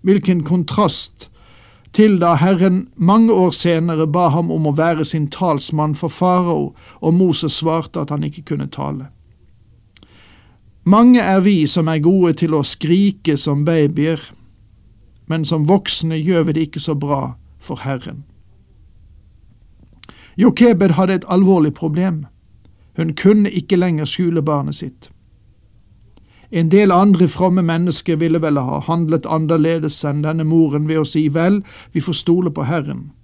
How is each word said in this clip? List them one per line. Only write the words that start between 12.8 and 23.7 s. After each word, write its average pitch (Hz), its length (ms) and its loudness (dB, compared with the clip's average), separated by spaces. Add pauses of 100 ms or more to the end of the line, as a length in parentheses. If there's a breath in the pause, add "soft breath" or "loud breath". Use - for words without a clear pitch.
som 147 240 -2
babyer, 156 560 0 (1040)
men 165 180 -4
som 151 220 -2
voksne 165 540 0
gjør 165 260 2
vi 156 60 -2
det 156 160 -2
ikke 151 160 -10
så 156 100 -4
bra 139 400 -4 (240)
for - 240 -14
Herren. 135 400 -10 (2250 loud breath)
Jokebed 196 640 4
hadde 190 140 2
et 180 180 -6
alvorlig 185 420 4
problem. 165 520 -4 (680)
Hun 160 200 -4
kunne 202 340 4
ikke 190 300 -2